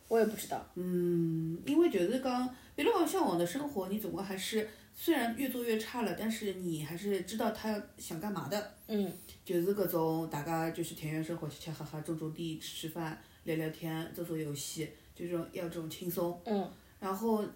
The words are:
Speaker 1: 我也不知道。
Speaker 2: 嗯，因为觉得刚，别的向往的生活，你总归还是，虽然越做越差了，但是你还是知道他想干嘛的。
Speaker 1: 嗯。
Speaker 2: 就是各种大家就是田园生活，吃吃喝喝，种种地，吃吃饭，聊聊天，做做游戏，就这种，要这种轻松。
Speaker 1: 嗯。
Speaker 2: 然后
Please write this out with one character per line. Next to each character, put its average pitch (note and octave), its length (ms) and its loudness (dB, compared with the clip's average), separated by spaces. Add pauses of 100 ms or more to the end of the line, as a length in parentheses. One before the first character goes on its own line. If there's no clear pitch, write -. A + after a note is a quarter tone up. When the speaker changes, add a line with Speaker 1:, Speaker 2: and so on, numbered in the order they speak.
Speaker 1:
我 A3+ 100 6
也 A3 80 8
不 G#3+ 100 0
知 - 120 -8
道。 - 160 -4 (100)
Speaker 2:
嗯， E3+ 920 2
因 D4 120 4
为 E4+ 120 8
觉 F3+ 160 4
得 A#3+ 120 2
刚， B3+ 360 0 (220)
别 A#3+ 80 2
的 A4+ 60 6 (160)
向 E4 200 4
往 F3 120 2
的 F3 80 4
生 C#4 200 -2
活， F#3+ 220 -2
你 G#3 100 0
总 F#3 140 -4
归 F3+ 100 -2
还 F#3+ 140 -4
是， G#3+ 320 0 (260)
虽 - 200 4
然 A#3 220 2
越 C#4 120 0
做 A#3+ 160 -2
越 A3 140 2
差 A#3 240 -2
了， F3+ 140 0
但 A3 140 0
是 G#3+ 220 -2
你 E3+ 320 -2
还 D#3 100 -4
是 G3 280 0
知 A3 160 -4
道 G#3+ 140 2
他 G#3+ 300 -2 (140)
想 - 240 -8
干 G#3 100 -4
嘛 D3+ 180 -4
的。 G#3 240 -2 (160)
Speaker 1:
嗯。 G3+ 220 2 (360)
Speaker 2:
就 F3 160 2
是 F#3+ 100 4
各 G3+ 140 2
种 D#3+ 420 2
大 D3 140 -4
家 E3 280 0
就 E3 140 -2
是 E3 100 -6
田 D#3 200 -4
园 D#3 100 0
生 E3+ 100 -4
活， D#3 140 -4
吃 - 100 -10
吃 - 120 -8
喝 D3+ 120 -6
喝， D3+ 200 -8
种 D#3+ 160 -2
种 D#3 160 -4
地， D#3+ 240 -4
吃 - 180 -10
吃 D#3+ 140 -6
饭， D#3+ 280 -4 (260)
聊 D#3+ 120 0
聊 D#3 140 0
天， D#3+ 440 -4
做 F3 80 -4
做 E3 140 -4
游 D3 180 -2
戏， D3+ 360 -6 (240)
就 F3 120 -6
这 F3 80 -2
种， E3 180 0
要 F3+ 180 -4
这 E3+ 100 -4
种 D#3+ 80 -4
轻 F3 200 -6
松。 F3 360 0
Speaker 1:
嗯。 G3+ 260 2 (300)
Speaker 2:
然 F#3+ 140 -2
后 G#3+ 300 4 (120)